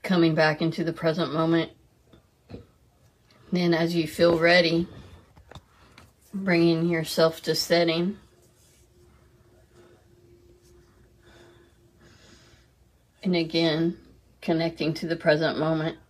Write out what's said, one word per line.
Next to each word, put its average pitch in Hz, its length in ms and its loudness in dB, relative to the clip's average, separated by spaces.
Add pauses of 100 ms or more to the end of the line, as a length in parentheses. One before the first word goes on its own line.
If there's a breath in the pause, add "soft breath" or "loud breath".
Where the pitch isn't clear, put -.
Coming 165 320 2
back 156 260 2
into 165 220 -2
the 160 80 -4
present 160 420 -2
moment. 160 380 0 (1800)
Then 175 200 2
as 165 220 0
you 160 100 0
feel 170 320 2
ready, 170 480 2 (1500 loud breath)
bringing 170 560 2
yourself 160 540 0
to 160 120 -2
setting. 170 640 0 (4000 soft breath)
And 185 100 0
again, 165 640 0 (440)
connecting 165 540 -2
to 175 120 -8
the 165 80 -2
present 160 420 0
moment. 160 400 -2 (120)